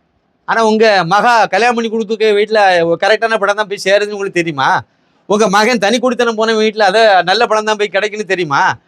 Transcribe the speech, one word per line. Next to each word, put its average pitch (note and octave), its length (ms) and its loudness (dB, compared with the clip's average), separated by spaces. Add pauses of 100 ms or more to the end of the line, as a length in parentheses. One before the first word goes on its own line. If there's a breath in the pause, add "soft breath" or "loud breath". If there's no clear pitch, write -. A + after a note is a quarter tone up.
(440)
ஆனா A3 220 0
உங்க G#3+ 380 2
மகா G#3 420 2
கல்யாணம் A#3 280 0
பண்ணி A3+ 160 -4
கொடுத்துக்க G#3+ 300 -4
வீட்டுல G#3+ 380 0 (460)
கரெக்டான A3 340 -2
பழம் G3 180 0
தான் G#3+ 120 -4
போய் F#3+ 160 -10
சேருதுன்னு G#3 320 0
உங்களுக்கு G3 240 -6
தெரியுமா? D#3 420 -2 (440)
உங்க G#3 220 0
மகன் G#3+ 300 2
தனி G3+ 200 0
குடித்தனம் A#3 360 -2
போன A3 180 -2
வீட்டுல A3 260 -2
அதை G3+ 440 4
நல்ல G3+ 240 0
பழம் G#3+ 180 -2
தான் G#3+ 120 -2
போய் G#3 160 -4
கிடைக்குன்னு G#3 320 -4
தெரியுமா? E3+ 500 -2 (140)